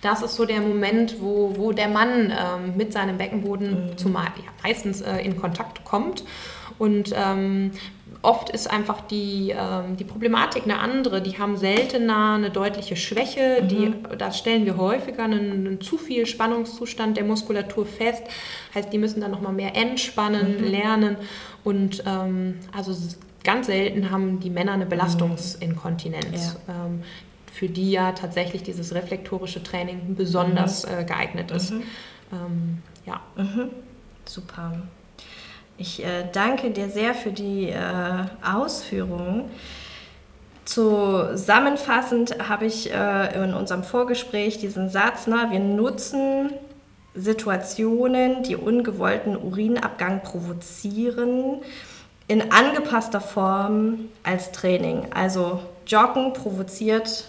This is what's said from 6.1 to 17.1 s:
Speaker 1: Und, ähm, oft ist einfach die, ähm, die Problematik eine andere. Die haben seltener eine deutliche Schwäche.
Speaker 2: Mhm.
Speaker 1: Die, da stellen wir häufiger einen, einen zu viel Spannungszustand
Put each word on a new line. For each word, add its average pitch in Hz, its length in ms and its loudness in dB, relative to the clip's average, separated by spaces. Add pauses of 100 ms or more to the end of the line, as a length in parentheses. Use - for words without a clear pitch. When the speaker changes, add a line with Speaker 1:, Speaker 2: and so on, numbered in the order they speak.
Speaker 1:
Und, 208 360 2
ähm, 196 540 2 (520)
oft - 280 4
ist - 180 -4
einfach 208 340 -2
die, 202 540 -2
ähm, 185 400 -2
die 190 80 -6
Problematik 226 600 2
eine 208 160 2
andere. 226 420 2
Die 190 160 -4
haben 202 180 0
seltener 214 800 4
eine 208 160 2
deutliche 202 460 -2
Schwäche. 262 680 2
Speaker 2:
Mhm. 190 60 4
Speaker 1:
Die, 214 260 4 (240)
da 196 140 -2
stellen 226 340 4
wir 185 120 2
häufiger 226 440 0
einen, 208 300 2
einen 190 280 0
zu - 160 -2
viel 240 300 0
Spannungszustand 226 880 -2